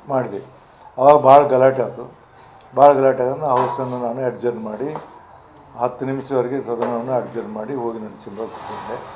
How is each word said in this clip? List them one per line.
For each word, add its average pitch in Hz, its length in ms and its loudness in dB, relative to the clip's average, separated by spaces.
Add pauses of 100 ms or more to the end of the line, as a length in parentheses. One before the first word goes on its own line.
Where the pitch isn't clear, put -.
(120)
ಮಾಡಿದೆ. 107 300 -4 (560)
ಆವಾಗ 143 200 8 (100)
ಭಾಳ 139 120 10 (140)
ಗಲಾಟೆ 131 320 4
ಆಯ್ತು. 117 200 -12 (720)
ಭಾಳ 143 180 10
ಗಲಾಟೆ 135 280 2
ಆದ್ರೆ 143 280 -4
ಹೌಸನ್ನು 127 520 -2
ನಾನು 123 240 -6
ಅಡ್ಜರ್ನ್ 117 400 -4
ಮಾಡಿ 120 200 -8 (920)
ಹತ್ತು 123 280 -4
ನಿಮಿಷದವರೆಗೆ 131 480 -4 (100)
ಸದನವನ್ನು 120 520 -4
ಅಡ್ಜರ್ನ್ 107 400 -8
ಮಾಡಿ 117 140 -10 (100)
ಹೋಗಿ 113 200 -6
ನನ್ನ 104 200 -16
ಚೇಂಬರ್ 107 300 -12
ಕೂತ್ಕೊಂಡೆ. 104 440 -12 (180)